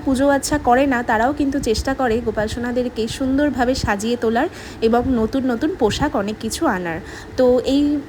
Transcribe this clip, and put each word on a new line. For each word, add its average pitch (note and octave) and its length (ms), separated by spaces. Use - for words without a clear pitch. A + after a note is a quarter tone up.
পুজো C4+ 240
আচ্ছা C#4 300
করে C4 280
না, B3 160
তারাও A#3+ 300
কিন্তু C#4+ 260
চেষ্টা B3+ 360
করে B3 300
গোপাল G#3+ 240
সোনাদেরকে A#3+ 600
সুন্দরভাবে C4 680
সাজিয়ে A3+ 420
তোলার A#3 320
এবং A#3 240
নতুন B3 440
নতুন D4+ 280
পোশাক C4 380
অনেক G#3 240
কিছু A3+ 260
আনার। F3+ 340
তো B3+ 220
এই, D4 400